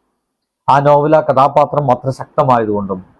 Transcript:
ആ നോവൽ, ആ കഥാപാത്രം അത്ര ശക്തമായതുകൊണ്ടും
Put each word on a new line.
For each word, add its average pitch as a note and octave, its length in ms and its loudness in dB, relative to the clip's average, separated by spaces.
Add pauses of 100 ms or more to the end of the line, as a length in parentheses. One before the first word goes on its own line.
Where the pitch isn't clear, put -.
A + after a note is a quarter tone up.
(680)
ആ C3 100 2
നോവൽ, D3 380 2
ആ D3+ 40 2
കഥാപാത്രം C#3+ 720 0
അത്ര C3+ 200 -4
ശക്തമായതുകൊണ്ടും G#2+ 880 -4 (200)